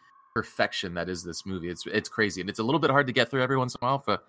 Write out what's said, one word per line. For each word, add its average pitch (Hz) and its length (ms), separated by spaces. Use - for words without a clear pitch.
perfection 104 640
that 85 120
is 90 160
this 85 220
movie. 90 240
It's, 85 180
it's - 220
crazy, 95 320
and 90 80
it's 101 100
a 110 40
little 139 160
bit 147 100
hard 135 180
to 123 60
get 117 160
through 135 120
every 131 140
once 127 180
in - 80
a 120 40
while 135 140
for, 101 300